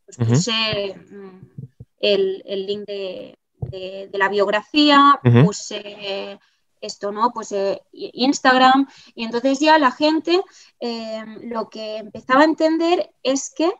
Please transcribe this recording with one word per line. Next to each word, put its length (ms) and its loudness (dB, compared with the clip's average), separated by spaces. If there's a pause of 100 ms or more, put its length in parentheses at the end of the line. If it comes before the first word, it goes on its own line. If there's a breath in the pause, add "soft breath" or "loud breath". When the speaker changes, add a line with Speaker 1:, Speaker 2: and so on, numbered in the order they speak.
Speaker 1:
Pues 140 -20
Speaker 2:
Ujú. 140 0
Speaker 1:
puse, 600 -2 (140)
mm, 300 -20 (640)
el, 440 0
el 200 -6
link 220 -8
de, 500 -12 (340)
de, 400 -14
de 60 -8
la 100 0
biografía, 960 4
Speaker 2:
Ujú. 220 8
Speaker 1:
puse 920 -8 (440)
esto, 320 -10
¿no? 200 0
Pues, 200 -10
eh, 280 -4 (120)
i-, 220 -14
Instagram, 720 4 (300 soft breath)
y 80 -8
entonces 380 -2
ya 180 6
la 120 2
gente, 520 0 (380 soft breath)
eh, 420 -10 (200)
lo 260 -8
que 300 -12
empezaba 420 2
a 40 8
entender 640 0 (120)
es 320 -4
que, 240 0